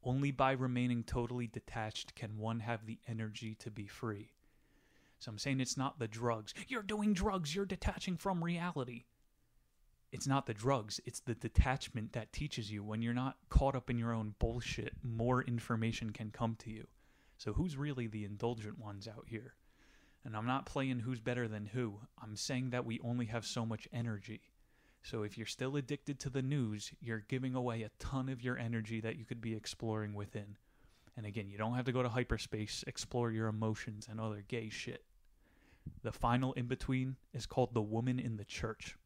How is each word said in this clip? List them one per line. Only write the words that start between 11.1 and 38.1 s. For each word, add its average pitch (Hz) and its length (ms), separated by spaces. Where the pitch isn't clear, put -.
the 120 140
detachment 127 800
that 110 200
teaches 120 400
you 104 100
when 107 200
you're 117 100
not 127 240
caught 135 260
up 123 140
in 120 80
your 117 140
own 107 260
bullshit. - 680
More 120 380
information 113 680
can 107 180
come 113 260
to - 140
you. 110 180
So - 160
who's 151 240
really 135 300
the 107 180
indulgent 107 540
ones 101 280
out 110 220
here? 113 260
And 113 120
I'm 110 100
not 135 200
playing 131 340
who's 120 200
better 120 280
than 107 180
who. 110 340
I'm 107 140
saying 127 340
that 123 140
we 117 160
only 120 260
have 110 200
so 117 180
much 113 280
energy. 113 500
So 113 200
if 104 160
you're 110 80
still 135 300
addicted 143 440
to 139 100
the 131 120
news, 123 580
you're 110 280
giving 131 260
away 120 280
a 104 160
ton 131 300
of 127 140
your 123 160
energy 117 420
that 110 160
you 113 80
could 117 160
be 113 140
exploring 107 580
within. 104 440
And 107 80
again, 101 240
you 101 80
don't 110 180
have 123 120
to 131 60
go 127 100
to 123 60
hyperspace, 113 760
explore - 440
your 110 180
emotions 107 600
and 110 100
other 104 260
gay 113 220
shit. - 360
The 113 100
final 127 400
in-between 131 640
is 127 140
called 120 260
The 117 100
Woman 117 360